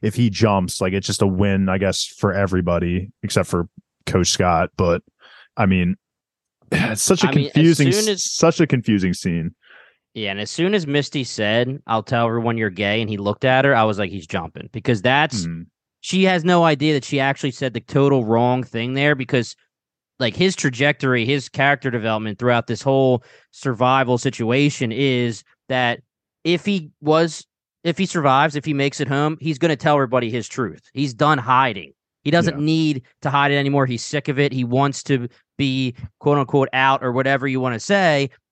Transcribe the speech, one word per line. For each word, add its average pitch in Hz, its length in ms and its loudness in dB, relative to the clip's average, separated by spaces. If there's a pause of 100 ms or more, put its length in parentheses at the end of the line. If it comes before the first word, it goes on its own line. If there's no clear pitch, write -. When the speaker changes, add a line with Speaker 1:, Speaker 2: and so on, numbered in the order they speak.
Speaker 1:
if 107 120 -2
he 120 160 2
jumps, 95 500 2
like, 92 120 0
it's 98 140 -2
just - 160 -2
a 101 40 4
win, 95 420 2
I 92 100 0
guess, 95 260 -2
for - 280 -2
everybody 90 800 0 (140)
except 101 240 -2
for 87 200 -2 (380)
Coach 90 220 0
Scott." 87 480 0
But 87 260 0 (540)
I 107 100 0
mean, 92 300 2 (360)
<sighs> - 400 -20
it's 117 300 -2
such - 220 2
a - 40 4
Speaker 2:
I 135 60 -4
mean, 143 120 2
as 143 60 -10
Speaker 1:
confusing, 151 400 4
Speaker 2:
soon 214 200 0
as 185 120 -6
Speaker 1:
such - 360 2
a 160 60 4
confusing 104 480 0
scene. 85 400 -4 (600)
Speaker 2:
Yeah, 107 160 -6
and 98 100 -8
as 107 100 -8
soon 180 240 -2
as 180 120 -2
Misty 143 380 -2
said, 120 640 -2
"I'll 110 160 -2
tell 117 240 0
everyone 117 300 -2
you're 110 140 -2
gay," 101 320 -2
and 107 80 -4
he 107 80 -4
looked 101 260 -2
at 131 220 4
her, 139 80 4
I 113 100 4
was 107 140 0
like, 98 120 -2
"He's 90 160 -10
jumping," - 460 -10
because 110 300 -2
that's, 135 400 0
Speaker 1:
Mm-hmm. 82 200 -8 (380)
Speaker 2:
she 185 240 0
has 185 200 2
no 175 200 4
idea 151 300 2
that 135 100 -2
she 143 160 -2
actually 135 300 -2
said 123 240 -6
the 117 60 -6
total 139 440 2
wrong 120 400 2
thing 120 300 -6
there 147 200 2
because, 127 400 -2 (640)
like, 117 160 -2
his 180 220 0
trajectory, 131 720 0
his 135 240 -2
character 139 400 0
development 110 480 -4
throughout 120 280 2
this 113 140 -6
whole 135 420 2 (280)
survival 127 640 0
situation 123 760 -2
is 123 540 -2 (240)
that 123 320 -2 (440)
if 170 200 0
he 190 260 -2 (120)
was, 156 440 0 (380)
if - 140 -2
he 190 80 -2
survives, 143 500 2
if 139 80 -8
he 160 80 -2
makes 139 280 -2
it 139 80 -4
home, 147 300 -2
he's 147 200 -4
gonna 160 180 0
tell 147 200 2
everybody 123 340 0
his 117 180 -6
truth. 107 320 -6 (140)
He's 135 180 -4
done 143 240 2
hiding. 120 560 0 (320)
He 143 60 -4
doesn't 170 280 2
Speaker 1:
Yeah. 147 60 -2
Speaker 2:
need 156 380 0 (180)
to - 100 -4
hide 143 220 2
it 143 40 2
anymore. 139 280 2
He's 123 180 -4
sick - 260 -6
of 135 100 -2
it. 143 120 2
He 131 140 -4
wants 131 400 0
to 123 240 -2 (300)
be, 131 360 -2 (260)
quote 147 180 2
unquote, 135 340 0
out 135 320 2
or 123 80 -2
whatever 131 340 0
you 131 140 -2
wanna 123 200 -2
say. 160 500 2 (220)